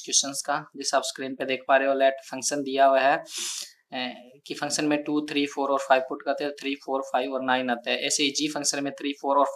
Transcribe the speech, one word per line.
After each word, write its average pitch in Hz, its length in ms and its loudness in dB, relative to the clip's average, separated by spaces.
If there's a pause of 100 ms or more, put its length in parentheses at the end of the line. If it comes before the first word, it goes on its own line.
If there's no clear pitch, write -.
questions 139 400 0
का। 143 100 0 (220)
जैसे 139 200 -2
आप 131 80 2
screen 135 300 -6
पे 135 100 -6
देख 131 220 -2
पा 135 100 6
रहे 135 100 4
हो, 135 60 4
let 135 360 4
function 139 360 -4
दिया 135 200 4
हुआ 135 160 6
है, 139 140 6 (800)
ए, 127 540 -10
कि 156 60 -10
function 151 320 -2
में 147 180 2
टू, 147 160 0 (120)
थ्री, 143 140 2 (100)
फ़ोर 139 160 0
और 135 160 2
five 131 220 6
put 143 160 -8
करते 143 180 -2
हैं, 143 180 -4
थ्री, 139 120 -4 (120)
फ़ोर, 135 160 -2 (100)
फ़ाइव 135 220 0
और 131 100 -4
नाइन 127 260 0
आता 120 220 -2
है। 120 60 0 (100)
ऐसे 147 160 0
ही 139 60 2
जी 147 180 -2
function 143 360 -2
में 139 100 -4
थ्री, 143 280 -6
फ़ोर 139 160 2
और 139 80 6 (100)